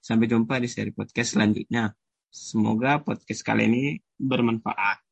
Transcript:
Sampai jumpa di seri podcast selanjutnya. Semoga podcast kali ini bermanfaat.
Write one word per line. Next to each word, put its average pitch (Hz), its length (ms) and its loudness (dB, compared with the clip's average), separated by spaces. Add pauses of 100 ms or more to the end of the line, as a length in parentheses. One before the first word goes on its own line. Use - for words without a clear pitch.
Sampai 113 240 2
jumpa 117 320 2
di 120 80 -2
seri 104 240 -6
podcast 113 400 -4
selanjutnya. 107 640 0 (320)
Semoga 117 720 0
podcast - 400 -6
kali 110 320 2
ini 139 240 0 (240)
bermanfaat. 113 920 -2